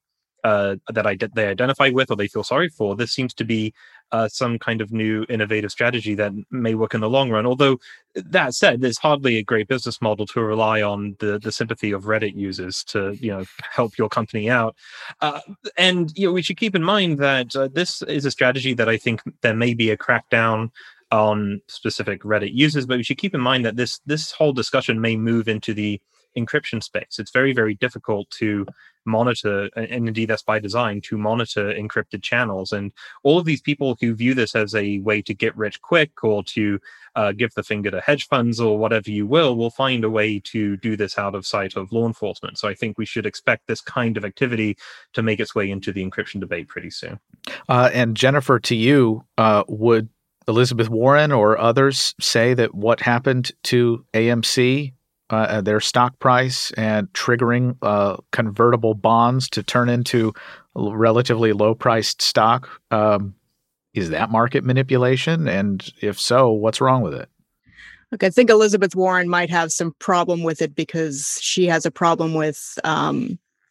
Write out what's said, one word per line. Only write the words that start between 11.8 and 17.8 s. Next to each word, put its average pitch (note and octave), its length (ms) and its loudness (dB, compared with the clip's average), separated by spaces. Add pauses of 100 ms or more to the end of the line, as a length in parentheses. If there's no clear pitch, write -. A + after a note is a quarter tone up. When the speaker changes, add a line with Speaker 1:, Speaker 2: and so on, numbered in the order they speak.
Speaker 1:
of G2 140 -6
Reddit G#2+ 280 -2
users F#2 520 -8
to, G2 340 -4
you A2+ 100 -4
know, F#2+ 140 -6 (180)
help - 340 -4
your A2 120 0
company A2 420 -4
out. A#2 240 0 (460)
Uh, D3 180 -2 (380)
and, F3 400 2
you G3 100 0
know, F3+ 60 0
we F3+ 100 0
should D#3+ 140 -6
keep G#3+ 180 -2
in F3 80 0
mind F3+ 360 0
that, C3+ 360 0
uh, C3+ 180 -2
this F3 300 -4